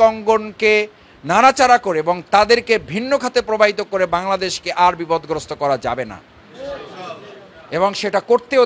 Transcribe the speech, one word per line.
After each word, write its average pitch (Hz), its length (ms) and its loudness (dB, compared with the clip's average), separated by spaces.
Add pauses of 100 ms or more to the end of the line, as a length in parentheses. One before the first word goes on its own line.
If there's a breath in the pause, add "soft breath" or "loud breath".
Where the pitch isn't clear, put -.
অঙ্গনকে 214 640 0 (520 soft breath)
নাড়াচাড়া 240 640 4
করে 170 180 -2
এবং 175 120 0 (180)
তাদেরকে 226 400 2 (180)
ভিন্ন 240 200 -4 (100)
খাতে 247 260 -2
প্রবাহিত 214 320 2 (120)
করে 190 120 0 (120)
বাংলাদেশকে 185 540 -6 (140)
আর 180 160 4
বিপদগ্রস্ত 160 520 -6 (100)
করা 143 140 0 (100)
যাবে 123 260 -4
না 87 60 -16 (1600)
এবং 190 140 0 (100)
সেটা 202 200 -2 (100)
করতেও 247 360 2